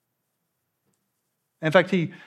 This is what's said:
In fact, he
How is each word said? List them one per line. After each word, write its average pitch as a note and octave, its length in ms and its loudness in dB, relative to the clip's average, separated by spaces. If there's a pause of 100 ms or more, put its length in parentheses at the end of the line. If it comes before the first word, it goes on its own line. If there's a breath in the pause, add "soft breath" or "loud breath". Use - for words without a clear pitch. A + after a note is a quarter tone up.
(1600)
In D#3 120 -4
fact, F3+ 180 4
he E3+ 220 -2 (140 loud breath)